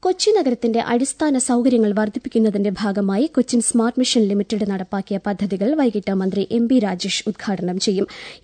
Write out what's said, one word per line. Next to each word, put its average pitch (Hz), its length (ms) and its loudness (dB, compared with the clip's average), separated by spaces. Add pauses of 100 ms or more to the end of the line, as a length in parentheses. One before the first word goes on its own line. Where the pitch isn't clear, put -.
കൊച്ചി 370 300 0
നഗരത്തിന്റെ 262 500 2
അടിസ്ഥാന 269 580 0
സൗകര്യങ്ങൾ 240 540 2
വർദ്ധിപ്പിക്കുന്നതിന്റെ 214 760 0
ഭാഗമായി 202 560 0
കൊച്ചിൻ 247 340 0
സ്മാർട്ട് 233 400 0
മിഷൻ 247 200 2
ലിമിറ്റഡ് 202 500 0
നടപ്പാക്കിയ 196 560 -4
പദ്ധതികൾ 202 480 -2
വൈകിട്ട് 214 400 0
മന്ത്രി 190 360 0
എം 233 160 0
ബി 254 120 4
രാജേഷ് 190 480 -2
ഉദ്ഘാടനം 185 520 -4
ചെയ്യും. 196 280 0 (380)